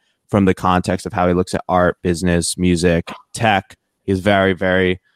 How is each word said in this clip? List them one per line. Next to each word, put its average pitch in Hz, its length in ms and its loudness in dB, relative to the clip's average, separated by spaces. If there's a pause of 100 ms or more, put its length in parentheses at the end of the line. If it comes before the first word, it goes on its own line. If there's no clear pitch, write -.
(280)
from 101 160 2
the 92 100 2
context 92 520 -2
of 87 60 -10
how 90 140 0
he 90 80 2
looks 90 200 -2
at - 140 -6
art, 90 340 0
business, 87 540 -2
music, 87 540 0 (220)
tech. 107 420 -2 (300)
He's 95 160 -2
very, 98 320 2
very, 92 480 0 (160)